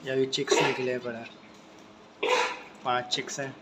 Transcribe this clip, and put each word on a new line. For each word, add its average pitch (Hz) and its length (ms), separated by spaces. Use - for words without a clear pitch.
ये 131 60
अभी 131 160
chicks - 340
निकले 127 300
हैं 123 100
पड़ा, 117 220
पांच 123 220
chicks - 320
हैं। 135 220